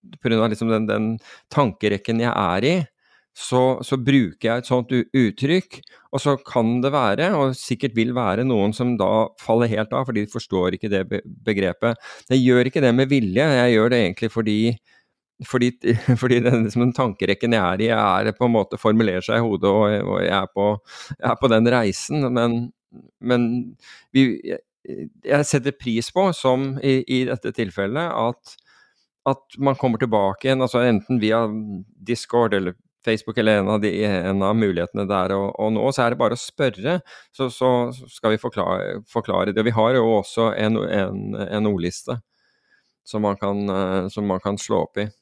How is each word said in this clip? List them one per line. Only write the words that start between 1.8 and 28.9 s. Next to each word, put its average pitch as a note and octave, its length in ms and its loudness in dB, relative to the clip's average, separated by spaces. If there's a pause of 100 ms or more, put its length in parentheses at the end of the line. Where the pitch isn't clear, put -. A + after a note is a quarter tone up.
jeg A#2+ 120 0
er F#2+ 320 0
i, E3 120 2 (600)
så, B2+ 480 0
så C3+ 160 -4
bruker A#2+ 480 2
jeg A#2+ 140 -2
et - 60 -16
sånt B2+ 280 0
u-, A#2+ 160 2
uttrykk, C3+ 680 0 (360)
og C3 60 0
så C#3 180 0
kan A#2+ 400 0
det C3 140 0
være, B2+ 320 2 (100)
og C#3 220 2
sikkert B2+ 380 -4
vil A#2 200 0
være, A#2 320 0
noen G#2+ 240 2
som B2 240 -2
da G#2 300 2 (160)
faller A2+ 260 2
helt G#2+ 240 -2
av, B2+ 160 -2
fordi G#2+ 160 -2
de - 80 -12
forstår F#2 460 -2
ikke A2 100 -6
det G2 220 0
be-, G#2 100 -4 (240)
begrepet. G2+ 560 -2 (320)
Jeg C3 80 4
gjør B2 300 4
ikke E3 100 -2
det B2 160 4
med C3+ 160 2
vilje, A#2 320 2
jeg B2 300 4
gjør A2+ 180 4
det B2 140 2
egentlig G2 260 -4
fordi, G#2+ 240 0 (880)
fordi, B2 260 0 (220)
<laughs> A#2 300 0
fordi A#2+ 240 2
den, A#2+ 180 2
liksom, A#2+ 220 0
den B2 100 0
tankerekken G#2+ 560 -2
jeg A2 80 2
er F#2 240 0
i, A2+ 80 2
jeg G#2 400 2
er - 60 -10
på B2 100 2
en A#2 80 2
måte, G2+ 240 -2
formulerer G#2+ 460 2
seg A2+ 160 0
i - 20 0
hodet, G2+ 240 0
og, G#2 300 4 (160)
og F#2 100 0
jeg F2+ 140 0
er F#2+ 180 -4
på, G2+ 140 2 (480)
jeg A#2+ 160 -4
er - 80 -8
på B2 100 4
den A2+ 240 4
reisen, A#2+ 560 -2
men, A#2+ 240 0 (640)
men A#2+ 280 0 (680)
vi, C3+ 140 6 (180)
jeg, - 140 -6 (680)
jeg C#3+ 160 2
setter C#3 320 -2
pris A#2 320 -4
på, F#3 240 0
som C3+ 380 0 (100)
i, C3 240 2
i B2+ 240 -2
dette A#2+ 240 -6
tilfellet, A2+ 640 -4
at A#2 400 -4 (680)